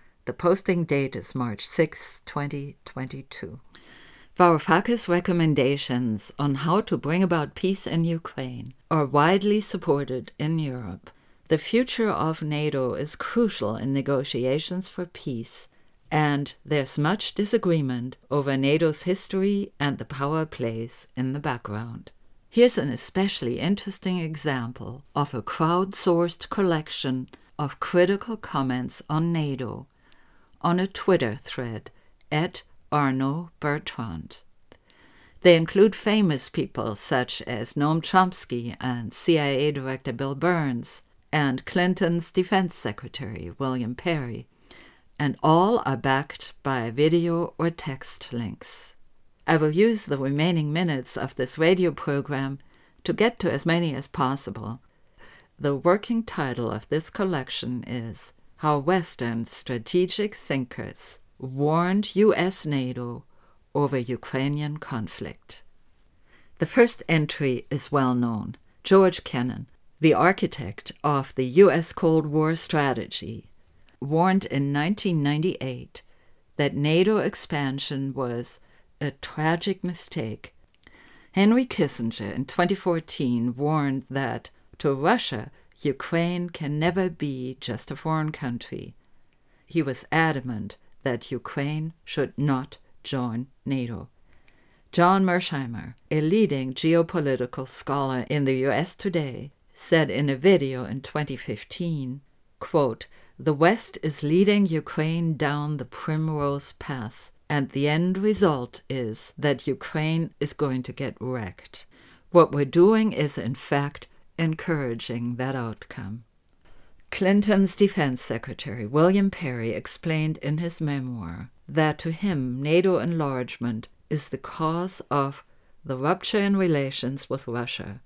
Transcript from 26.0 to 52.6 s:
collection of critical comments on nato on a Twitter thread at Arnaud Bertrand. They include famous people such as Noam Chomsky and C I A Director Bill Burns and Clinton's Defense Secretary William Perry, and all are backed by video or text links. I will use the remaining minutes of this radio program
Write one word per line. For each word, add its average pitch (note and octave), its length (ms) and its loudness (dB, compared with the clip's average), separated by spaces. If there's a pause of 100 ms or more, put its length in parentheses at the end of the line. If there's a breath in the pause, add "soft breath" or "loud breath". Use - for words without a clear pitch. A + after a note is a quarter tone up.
collection D#3 800 0 (300 loud breath)
of C#3+ 220 -4
critical G3 560 2
comments C3 760 -4
on D#3+ 220 2
nato C3 560 -4 (720 soft breath)
on F3 160 2
a F#3 80 0
Twitter D3+ 480 2
thread A#2 560 -10 (400 soft breath)
at D#3+ 320 -2 (300)
Arnaud C#3 640 0
Bertrand. A#2 840 -6 (1000 soft breath)
They F3 160 10
include F#3+ 400 4
famous G3+ 520 2
people A2+ 460 -4
such - 480 -2
as A#2 320 -6
Noam D3+ 260 2
Chomsky D#3 800 0
and A#2+ 320 -4
C E3 260 4
I D3 80 0
A C#3 260 2
Director C3 400 -6
Bill C#3 220 -4
Burns C#3 680 -2 (300)
and C#3 320 0
Clinton's F3 640 0
Defense F#3 440 0
Secretary G#2 840 -8
William B2+ 360 -4
Perry, C#3 520 -4 (720 loud breath)
and C#3 240 0
all E3+ 440 6
are C3+ 100 0
backed C3+ 560 -2 (100)
by B2 280 -2
video E3 640 2
or E3+ 140 0
text - 640 -10
links. - 600 -8 (520)
I E3 100 6
will D3+ 140 4
use G#3+ 340 4
the C#3 140 -2
remaining D3 540 2
minutes D#3+ 440 -2
of - 180 -4
this B2+ 240 -2
radio F3 320 6
program C#3 680 -2 (440 soft breath)